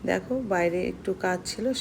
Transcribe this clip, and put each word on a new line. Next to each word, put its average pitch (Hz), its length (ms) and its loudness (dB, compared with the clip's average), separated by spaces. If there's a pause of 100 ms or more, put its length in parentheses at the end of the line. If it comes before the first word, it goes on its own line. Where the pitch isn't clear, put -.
দেখো, 190 240 0 (200)
বাইরে 175 260 4 (120)
একটু 185 200 -4 (120)
কাজ 180 160 2 (120)
ছিল, 214 140 -4 (160)